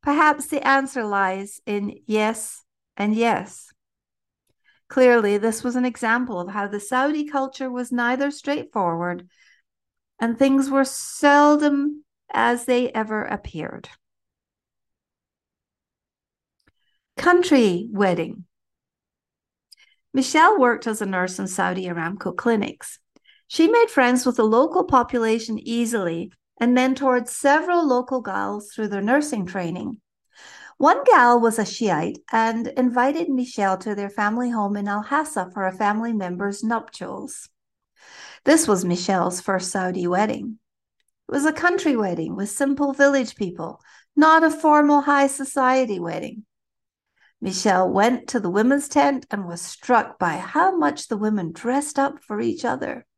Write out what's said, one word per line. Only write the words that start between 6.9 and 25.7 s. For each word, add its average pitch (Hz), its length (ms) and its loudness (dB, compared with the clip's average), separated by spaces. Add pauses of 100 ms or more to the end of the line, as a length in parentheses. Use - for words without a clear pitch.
culture 269 440 -6
was 247 220 -8
neither 247 400 -2
straightforward, 180 960 -6 (920)
and 233 180 -2
things 269 320 2
were 269 140 2
seldom 294 1200 2 (300)
as 240 320 0
they 247 260 0
ever 220 320 -4
appeared. - 640 -10 (3250)
Country 254 760 4
wedding. 180 540 -2 (1700)
Michelle 311 480 4
worked 240 280 2
as 220 140 -6
a 208 40 -4
nurse 185 320 -2
in 196 100 -6
Saudi 185 380 -4
Aramco 175 500 -6
clinics. - 600 -4 (500)
She 330 200 2
made 453 240 4
friends 254 340 2
with 247 120 0
the 233 60 2
local 285 420 2
population 233 720 0
easily 220 720 -4 (280)